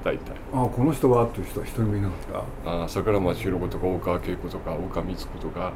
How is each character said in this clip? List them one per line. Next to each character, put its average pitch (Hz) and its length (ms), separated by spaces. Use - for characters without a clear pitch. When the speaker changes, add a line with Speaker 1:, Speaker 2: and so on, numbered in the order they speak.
Speaker 1:
大 78 140
体。 - 160
Speaker 2:
あ、 123 140
こ 120 160
の 156 80
人 135 200
は 120 140
っ 113 40
て - 100
い 90 40
う - 40
人 - 120
は - 80
一 - 60
人 117 100
も 104 120
い 101 60
な 98 80
か 87 40
っ - 40
た？ 85 180
Speaker 1:
あ、 82 60
桜 101 300
町 87 240
弘 92 180
子 90 80
と - 80
か、 - 100
大 90 120
川 90 200
慶 90 160
子 87 140
と 87 80
か、 90 140
大 80 40
川 92 160
光 92 100
子 - 220
と 80 120
か 87 260